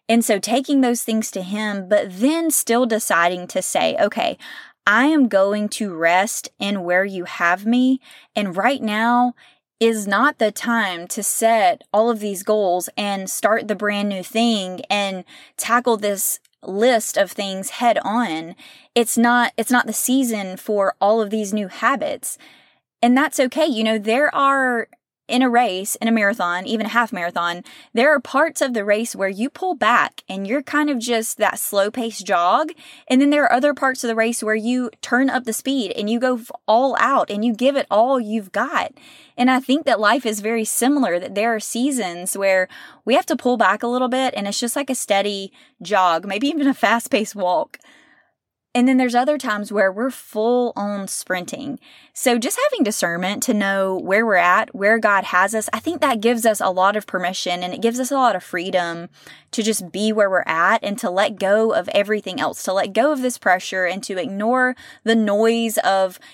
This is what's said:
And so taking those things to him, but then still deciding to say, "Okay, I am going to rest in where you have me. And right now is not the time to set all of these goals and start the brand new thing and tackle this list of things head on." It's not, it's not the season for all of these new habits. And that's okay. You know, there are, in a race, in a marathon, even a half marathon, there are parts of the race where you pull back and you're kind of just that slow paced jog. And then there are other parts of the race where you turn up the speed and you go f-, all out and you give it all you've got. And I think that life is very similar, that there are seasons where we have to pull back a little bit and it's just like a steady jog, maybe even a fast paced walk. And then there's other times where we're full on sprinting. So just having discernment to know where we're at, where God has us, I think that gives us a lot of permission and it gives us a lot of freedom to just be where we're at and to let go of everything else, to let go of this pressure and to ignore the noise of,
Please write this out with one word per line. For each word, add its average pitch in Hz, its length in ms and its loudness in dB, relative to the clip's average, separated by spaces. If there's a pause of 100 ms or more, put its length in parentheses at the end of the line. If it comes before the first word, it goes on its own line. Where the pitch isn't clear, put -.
And 226 160 4
so 208 160 2
taking 269 420 0
those 240 220 0
things 220 280 -2
to 196 100 -6
him, 196 480 -6
but 202 300 0
then 320 320 2
still 240 340 2
deciding 180 640 0
to 185 140 -4
say, - 380 0
"Okay, - 380 0 (480)
I 220 200 4
am 294 220 4
going 202 420 2
to 196 260 -6
rest 175 540 2 (100)
in 202 240 -4
where 180 220 2
you 190 200 -6
have 180 400 0
me. 254 340 2 (360)
And 202 200 -2
right 233 260 0
now 233 520 0 (460)
is 226 260 2
not 220 320 2
the 214 140 2
time 202 560 -2
to - 160 -8
set 220 680 2
all 220 180 2
of 226 100 -2
these 202 240 -6
goals 190 520 0
and 196 340 -4
start - 380 0
the 214 80 -2
brand 208 340 -2
new 190 140 -6
thing 202 680 -2
and 196 340 -2 (340)
tackle 240 400 0
this 202 420 -4 (220)
list 220 540 0
of 190 160 0
things 190 380 -8
head 240 340 0
on." 175 520 -4 (400)
It's 233 220 2
not, 240 380 2
it's 233 160 -2
not 247 160 2
the 220 60 -6
season 220 640 -2
for 202 420 0
all 220 220 4
of 202 80 -2
these 214 240 -4
new 208 160 -2
habits. - 680 -4 (640)
And 247 160 6
that's 294 220 0
okay. 269 260 2
You 226 180 0
know, 220 140 2
there 220 360 0
are, 262 540 2 (400)
in 247 140 2
a 262 80 4
race, 214 460 0
in 220 120 -4
a 226 40 2
marathon, 202 560 0
even 214 180 -2
a - 40 -6
half 226 220 0
marathon, 175 520 -4 (300)
there 277 200 4
are 277 60 2
parts 294 420 0
of 262 140 -2
the 202 100 -2
race 214 300 0
where 196 120 -2
you 202 220 -4
pull 370 240 -4
back 233 560 0
and 196 180 -6
you're 262 140 -2
kind 294 260 -2
of 277 120 -2
just 226 400 -4
that 202 180 0
slow 202 320 0
paced 220 380 -8
jog. 202 440 2 (360)
And 254 120 4
then 285 120 4
there 294 120 2
are - 80 2
other 277 220 2
parts 269 300 -4
of 247 40 -4
the 226 80 -2
race 226 280 0
where 214 120 0
you 240 360 -2 (100)
turn 254 300 2
up 247 140 -4
the 233 80 -6
speed 262 400 -2
and 208 160 -4
you 233 100 0
go 254 160 0
f-, 226 160 -12 (160)
all 240 320 2
out 240 320 2
and 208 120 -2
you 240 120 2
give 262 200 0
it 262 140 -2
all 247 300 2
you've 214 320 -6
got. 240 420 -4 (420)
And 247 140 2
I 254 100 4
think 269 280 0
that 226 120 2
life 226 280 2
is 214 140 -4
very 220 220 -2
similar, 233 560 2
that 180 140 -10
there 220 220 0
are 214 40 -2
seasons 208 800 -4
where 190 300 2 (360)
we 233 120 2
have 359 100 2
to 311 100 0
pull 247 220 0
back 202 240 2
a 240 60 -4
little 247 200 0
bit 254 300 -2
and 202 100 -4
it's - 120 -6
just 240 160 -4
like 277 160 -4
a 254 40 -2
steady 196 560 -2 (300)
jog, 180 460 2
maybe 208 220 -2
even 294 180 0
a 269 60 2
fast 226 360 0
paced 208 260 0
walk. 180 440 -2 (960)
And 247 140 4
then 262 80 4
there's 247 180 2
other 269 220 2
times 208 340 -4
where 202 180 2
we're 220 220 -4
full 240 640 -2
on 202 320 -6
sprinting. - 720 -8 (340)
So 247 240 2
just 247 220 -2 (100)
having 440 140 0
discernment 185 600 -2
to 254 100 0
know 196 440 0
where 202 280 2
we're 214 100 2
at, 180 400 2
where 202 240 4
God 202 240 2
has 196 320 2
us, 220 160 -4
I 226 80 -4
think 311 220 -4
that 262 180 2
gives 226 260 0
us 220 140 2
a - 100 0
lot 190 280 2
of 208 100 -6
permission 180 560 -4
and 180 100 -6
it 185 80 -10
gives 233 200 0
us 254 100 -4
a 285 40 -2
lot 247 200 4
of 180 80 -6
freedom 175 640 -4 (440)
to 220 120 -4
just 202 300 -2
be 214 180 0
where 208 180 2
we're 185 120 2
at 175 420 2
and 202 160 -4
to 214 100 -4
let 190 300 0
go 214 340 2
of 175 160 0
everything 202 520 -2
else, - 220 -6
to 190 100 -4
let 196 180 -2
go 247 220 2
of 269 80 -4
this 247 160 -4
pressure 185 480 0
and 185 180 -4
to 196 140 -8
ignore 226 580 -2 (300)
the 226 100 4
noise 226 640 2
of, 190 420 0 (140)